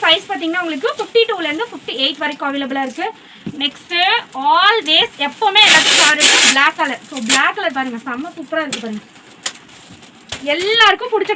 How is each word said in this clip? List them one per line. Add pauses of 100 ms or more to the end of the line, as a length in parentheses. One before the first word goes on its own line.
சைஸ்
பாத்தீங்கன்னா
உங்களுக்கு
ஃபிஃப்டி (100)
டூல
இருந்து
ஃபிஃப்டி (120)
எயிட்
வரைக்கும்
அவைலபிளா
இருக்கு. (560)
நெக்ஸ்ட் (600)
ஆல்வேஸ் (140)
எப்பவுமே
எல்லாத்துக்கும்
ஃபேவரட்
பிளாக்
கலர்.
So, (100)
பிளாக்
கலர்
பாருங்க,
செம்ம
சூப்பரா
இருக்கு
பாருங்க. (1500)
எல்லாருக்கும்
பிடிச்ச